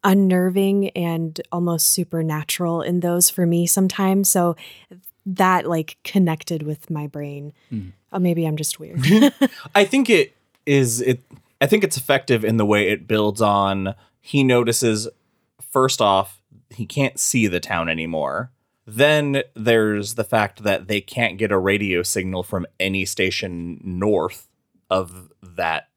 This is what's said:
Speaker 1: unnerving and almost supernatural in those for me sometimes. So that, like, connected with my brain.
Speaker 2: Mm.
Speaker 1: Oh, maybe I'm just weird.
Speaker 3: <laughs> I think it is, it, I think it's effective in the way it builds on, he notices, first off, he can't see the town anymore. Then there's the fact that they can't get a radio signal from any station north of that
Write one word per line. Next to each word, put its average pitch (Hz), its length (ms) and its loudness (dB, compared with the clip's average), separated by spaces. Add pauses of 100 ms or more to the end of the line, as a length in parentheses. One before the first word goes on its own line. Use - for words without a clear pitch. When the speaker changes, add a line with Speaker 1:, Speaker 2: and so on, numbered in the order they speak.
Speaker 1:
unnerving 196 840 2
and 165 520 -4 (100)
almost 170 400 -2
supernatural 165 880 -4
in 175 200 -2
those 175 280 0
for 180 160 0
me 170 220 2
sometimes. 190 600 0
So 175 260 0 (680)
that, 185 420 0
like, 160 360 -4
connected 165 600 0
with 151 260 -8
my 151 180 -6
brain. 143 440 -12 (200)
Speaker 2:
Mm. 98 200 -8 (220)
Speaker 1:
Oh, 190 60 -4
maybe 170 260 0
I'm 156 100 -2
just 151 240 -6
weird. 156 200 -8 (360)
Speaker 3:
<laughs> - 400 -2
I 202 80 8
think 254 260 2
it 165 240 4 (320)
is, 127 360 2
it, 127 200 0 (380)
I 139 80 2
think 202 160 4
it's 165 140 -2
effective 127 480 0
in 113 120 2
the 104 80 2
way 104 240 4
it 101 180 -2
builds 107 340 0
on, 98 540 0 (260)
he 139 220 0
notices, 117 680 2 (640)
first 131 300 0
off, 98 380 0 (300)
he 113 160 -10
can't - 340 -4
see 113 280 0
the 87 120 -2
town 82 300 -4
anymore. 80 640 -6 (340)
Then 139 580 2 (100)
there's 107 640 2
the 117 80 -2
fact 104 400 -2
that 98 240 -2
they 104 140 -2
can't 101 360 -4
get 104 140 -2
a 98 60 2
radio 95 460 0
signal 92 400 -4
from 90 220 -6 (140)
any 95 240 -2
station 90 800 -6
north 92 640 -2 (420)
of 90 400 -4 (140)
that 85 540 -6